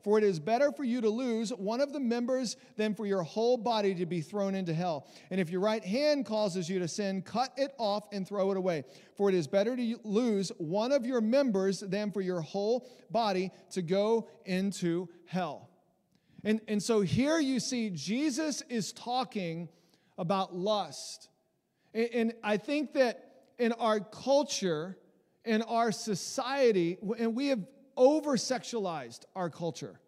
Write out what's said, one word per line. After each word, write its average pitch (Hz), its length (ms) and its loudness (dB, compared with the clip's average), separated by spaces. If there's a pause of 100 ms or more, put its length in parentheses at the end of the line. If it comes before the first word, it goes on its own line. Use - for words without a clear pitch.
For 208 160 4
it 214 60 6
is 196 160 2
better 240 320 2
for 294 120 -8
you 240 180 -2
to 220 80 2
lose 226 400 -2
one 220 320 -4
of 285 100 -2
the 294 80 -6
members 247 560 -2 (220)
than 214 160 0
for 220 120 -6
your 196 180 0
whole 233 340 2
body 208 380 0
to 175 100 -2
be 165 160 -2
thrown 196 340 -2
into 180 180 -2
hell. 165 340 -2 (220)
And 190 120 0
if 160 80 -2
your 180 120 -2
right 214 220 0
hand 277 420 2
causes 190 440 -2
you 190 100 0
to 175 80 -2
sin, 190 340 -4
cut 254 360 -2
it 277 200 0
off 208 360 -2
and 196 140 -6
throw 196 240 0
it 190 60 0
away. 175 260 0 (320)
For 202 140 4
it 190 60 4
is 160 120 2
better 214 280 2
to 233 280 -2
lose 208 540 2
one 202 340 0
of 277 140 2
your 247 160 0
members 214 580 2
than 202 320 -2
for 202 100 -2
your 180 180 -2
whole 208 480 -2 (220)
body 190 420 0 (200)
to 185 100 -4
go 208 480 2 (160)
into 180 640 -2 (160)
hell." 151 440 -6 (760)
And, 220 240 0
and 208 120 0
so 226 200 2
here 269 380 2
you 269 200 2
see 233 300 -2
Jesus 247 800 -2
is 233 240 -4
talking 180 760 -4 (500)
about 185 360 -2
lust. 185 760 -4 (640)
And, 226 200 0
and 233 200 0 (100)
I 214 140 2
think 294 360 -2
that - 520 0 (120)
in 233 140 2
our 220 300 2
culture, 190 960 0 (480)
in 220 160 2
our 226 320 0
society, 220 1080 2
w-, 214 180 -4
and 226 180 0
we 277 120 0
have 233 180 0 (300)
over-sexualized 240 1300 2 (120)
our 180 160 -4
culture. 147 580 -8